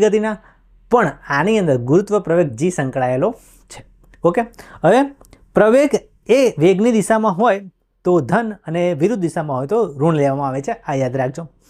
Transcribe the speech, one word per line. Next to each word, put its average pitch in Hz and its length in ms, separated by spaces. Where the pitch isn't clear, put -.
ગતિના, 214 320
પણ 226 180
આની 175 320
અંદર 151 160
ગુરુત્વ 202 260
પ્રવેગ 165 340
G 180 160
સંકળાયેલો 131 520
છે. - 100
ઓકે, 175 180
હવે 220 160
પ્રવેગ 240 360
એ 240 100
વેગની 190 340
દિશામાં 220 480
હોય 220 180
તો 180 160
ધન 208 340
અને 175 280
વિરુદ્ધ 185 320
દિશામાં 151 320
હોય 139 140
તો 233 80
ઋણ 160 220
લેવામાં 139 280
આવે 135 140
છે, 233 100
આ 160 60
યાદ 131 260
રાખજો. 135 240